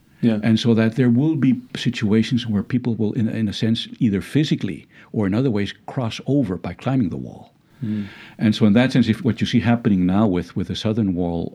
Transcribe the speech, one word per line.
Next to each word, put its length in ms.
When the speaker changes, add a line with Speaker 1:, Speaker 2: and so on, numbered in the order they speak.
Speaker 1:
Yeah. 200
Speaker 2:
And 160
so 160
that 220
there 140
will 260
be 240
situations 720
where 160
people 320
will, 180
in, 160
in 200
a 40
sense, 340
either 240
physically 640
or 140
in 80
other 160
ways, 240
cross 400
over 300
by 160
climbing 380
the 80
wall. 340
Speaker 1:
Mm. 220
Speaker 2:
And 160
so 120
in 60
that 200
sense, 160
if 140
what 180
you 60
see 140
happening 460
now 200
with, 300
with 120
the 80
southern 380
wall 400